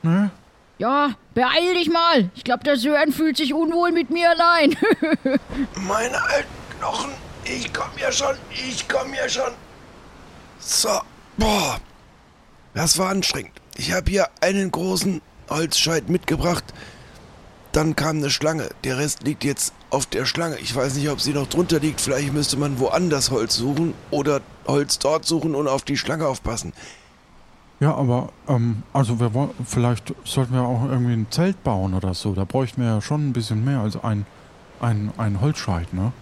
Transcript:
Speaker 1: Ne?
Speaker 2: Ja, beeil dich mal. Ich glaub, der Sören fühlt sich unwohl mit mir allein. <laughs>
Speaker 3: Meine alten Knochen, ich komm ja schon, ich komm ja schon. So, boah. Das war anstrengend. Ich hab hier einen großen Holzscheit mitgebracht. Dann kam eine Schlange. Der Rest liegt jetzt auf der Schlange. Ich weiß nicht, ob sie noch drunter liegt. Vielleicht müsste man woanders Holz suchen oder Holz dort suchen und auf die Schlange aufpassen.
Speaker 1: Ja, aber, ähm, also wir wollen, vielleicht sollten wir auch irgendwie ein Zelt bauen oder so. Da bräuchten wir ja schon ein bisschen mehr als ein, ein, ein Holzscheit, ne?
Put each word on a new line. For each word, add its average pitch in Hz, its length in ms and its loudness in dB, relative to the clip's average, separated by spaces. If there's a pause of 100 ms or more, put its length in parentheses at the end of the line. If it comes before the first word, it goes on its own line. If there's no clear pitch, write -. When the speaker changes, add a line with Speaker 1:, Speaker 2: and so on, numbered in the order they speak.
Speaker 1:
Ne? 185 280 4 (480)
Speaker 2:
Ja, 269 320 2 (240)
beeil 302 400 4
dich 349 160 2
mal. 330 440 4
Ich - 80 -18
glaub, 247 220 -2
der 285 120 4
Sören 294 360 4
fühlt 302 240 2
sich 285 180 0
unwohl 339 380 2
mit 330 180 0
mir 339 200 4
allein. 330 440 6 (560)
<laughs> 269 100 2 (360)
Speaker 3:
Meine 220 440 -2
alten - 280 0 (300)
Knochen, - 320 -4 (340)
ich 247 280 -6
komm - 180 -6 (100)
ja 269 100 0
schon, 269 240 0 (160)
ich 254 380 -8
komm 269 260 -2
ja 262 140 -4
schon. 247 240 -2 (1040)
So, - 420 0 (360)
boah. 196 400 2 (1000)
Das 156 240 2
war 190 120 0
anstrengend. 170 420 -4 (240)
Ich - 160 -4
hab 185 160 0
hier 190 200 2 (120)
einen 190 320 0
großen 185 480 -2 (300)
Holzscheit 156 580 0
mitgebracht. 170 560 0 (1080)
Dann 156 240 2
kam 156 220 -2
eine 143 120 0
Schlange. 151 400 -2 (140)
Der 131 140 -2
Rest 147 240 -4
liegt 139 220 -4
jetzt - 280 -2 (180)
auf 139 160 0
der 123 200 -2
Schlange. 156 320 -2
Ich 113 160 -6
weiß 131 200 0
nicht, 143 160 0
ob 139 100 -4
sie 147 120 -2
noch 139 140 -2
drunter 165 340 2
liegt. 143 200 -2
Vielleicht 139 320 -2
müsste 147 240 0
man 143 240 -2
woanders 139 500 0
Holz 117 240 0
suchen 143 400 0 (160)
oder 143 300 0 (260)
Holz 143 320 0
dort 156 280 0
suchen 160 280 0
und 143 140 0
auf 135 140 0
die 143 140 -2
Schlange 156 300 -2
aufpassen. 117 460 -4 (1080)
Speaker 1:
Ja, 147 140 4
aber, 127 340 2 (180)
ähm, 117 460 2
also 120 280 2
wir 117 140 2
wollen, 135 160 2 (160)
vielleicht 120 480 0 (100)
sollten 127 300 0
wir 127 80 4
auch 120 260 0
irgendwie 123 260 2
ein 110 160 -2
Zelt 190 340 0
bauen 95 300 2
oder 92 200 0
so. 101 200 -2
Da 95 100 0
bräuchten 127 380 -2
wir 117 60 2
ja 110 140 2
schon 147 260 0
ein 131 40 -2
bisschen 110 320 -2
mehr 135 160 0
als 107 220 -2
ein, 104 220 0 (560)
ein, 107 380 0
ein 101 220 0
Holzscheit, 95 520 -2
ne? 98 300 -2